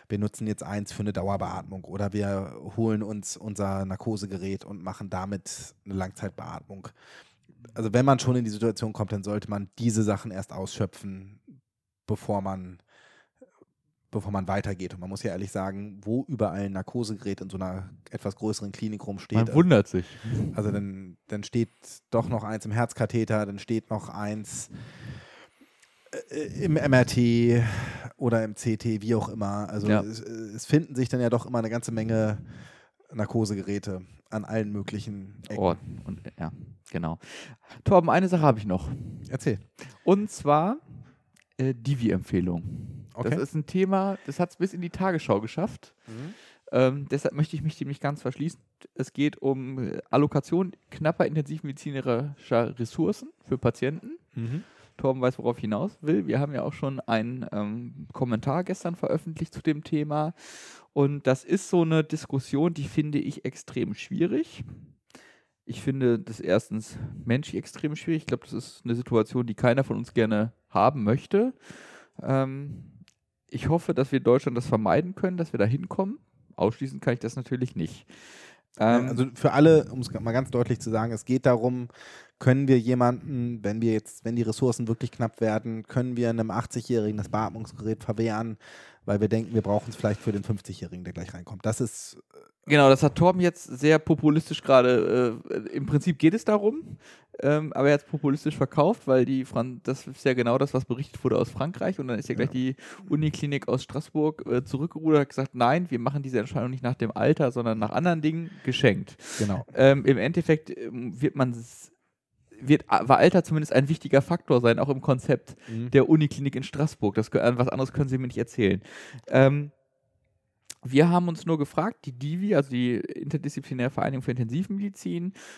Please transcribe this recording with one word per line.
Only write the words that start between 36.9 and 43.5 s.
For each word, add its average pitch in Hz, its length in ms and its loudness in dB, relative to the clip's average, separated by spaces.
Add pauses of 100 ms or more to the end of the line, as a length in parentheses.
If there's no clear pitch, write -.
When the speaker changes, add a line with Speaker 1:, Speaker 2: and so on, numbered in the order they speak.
Speaker 2:
Torben, 175 240 6
eine 180 180 4
Sache 175 140 2
habe 131 180 6
ich 101 60 -6
noch. 92 240 -2 (400)
Speaker 1:
Erzähl. 127 300 -2 (440)
Speaker 2:
Und 202 260 4
zwar, 160 480 2 (800)
äh, 131 160 0
Divi-Empfehlung. 98 1400 -2
Speaker 1:
Okay. - 160 -4
Speaker 2:
Das 156 100 0
ist 143 160 -6